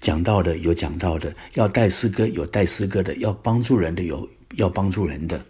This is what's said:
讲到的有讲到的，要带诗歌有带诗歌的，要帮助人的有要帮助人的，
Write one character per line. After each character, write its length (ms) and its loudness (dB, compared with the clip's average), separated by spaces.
讲 220 0
到 220 4
的 160 0
有 120 2
讲 280 -2
到 180 0
的， 180 -8
要 120 4
带 220 2
诗 180 0
歌 200 0
有 180 -4
带 180 0
诗 220 0
歌 160 0
的， 140 -4
要 180 -2
帮 280 0
助 140 2
人 200 0
的 80 -4
有 260 -6
要 140 2
帮 200 0
助 160 0
人 220 -4
的， 220 -6